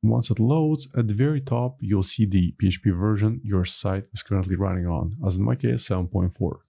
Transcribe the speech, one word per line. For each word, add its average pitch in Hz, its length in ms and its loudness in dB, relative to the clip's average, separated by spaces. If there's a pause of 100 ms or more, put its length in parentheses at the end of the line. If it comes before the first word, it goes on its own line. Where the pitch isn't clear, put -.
Once 113 260 2
it 127 100 0
loads, 147 560 2
at 117 120 2
the 104 60 0
very 139 280 0
top, 127 400 -2
you'll 101 220 0
see - 220 0
the 92 340 2
P 98 80 2
H 92 160 0
P 104 80 4
version 107 520 0
your 95 220 0
site 98 480 -4
is 107 100 -8
currently 92 320 0
running 92 300 -2
on, 85 400 -2
as 92 100 0
in 95 80 0
my 120 120 2
case, 120 320 -2
seven 90 200 0
point 87 300 0
four. - 320 -4